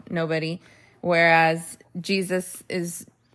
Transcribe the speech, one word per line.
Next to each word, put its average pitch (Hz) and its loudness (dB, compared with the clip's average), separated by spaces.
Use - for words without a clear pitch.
nobody. 160 -4
Whereas 165 4
Jesus 185 -4
is 175 -6